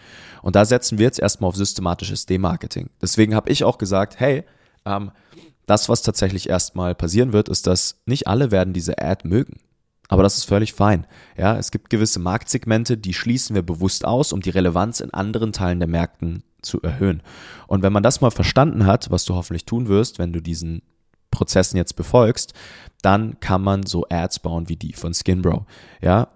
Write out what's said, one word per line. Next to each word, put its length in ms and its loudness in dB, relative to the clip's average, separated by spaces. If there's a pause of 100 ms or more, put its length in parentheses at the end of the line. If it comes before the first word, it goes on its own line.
(420)
Und 120 -2
da 120 6
setzen 320 0
wir 80 6
jetzt 120 0
erstmal 300 0
auf 80 -4
systematisches 680 -4
Demarketing. 640 -4 (100)
Deswegen 340 2
habe 140 -2
ich 160 0
auch 140 2
gesagt, 420 -2
hey, 240 0 (400)
ähm, 280 -6 (520)
das, 240 2
was 140 0
tatsächlich 480 -2
erstmal 440 -2
passieren 380 0
wird, 160 2
ist, 180 -4
dass 380 -2
nicht 220 -2
alle 240 0
werden 240 2
diese 240 -4
Ad 280 -4
mögen. 340 -2 (480)
Aber 160 6
das 120 4
ist 80 -4
völlig 300 2
fein. 320 2 (320)
Ja, 180 2
es 140 -4
gibt 180 -6
gewisse 300 0
Marktsegmente, 800 -2
die 160 -4
schließen 400 -2
wir 80 2
bewusst 420 -2
aus, 300 0
um 80 -4
die 80 -4
Relevanz 500 0
in 140 -10
anderen 380 -2
Teilen 260 -2
der 100 0
Märkten 540 -4 (180)
zu 220 -6
erhöhen. 400 -2 (440)
Und 160 0
wenn 120 2
man 80 2
das 180 4
mal 120 4
verstanden 520 2
hat, 260 4
was 140 0
du 100 -4
hoffentlich 300 -6
tun 240 -2
wirst, 300 2
wenn 140 -4
du 100 -6
diesen 400 -6 (480)
Prozessen 480 0
jetzt 180 -2
befolgst, 560 2 (480)
dann 400 0
kann 220 0
man 240 0
so 240 -2
Ads 300 -4
bauen 280 -6
wie 80 -6
die 160 -10
von 220 -8
Skinbro. 500 0 (380)
Ja, 340 4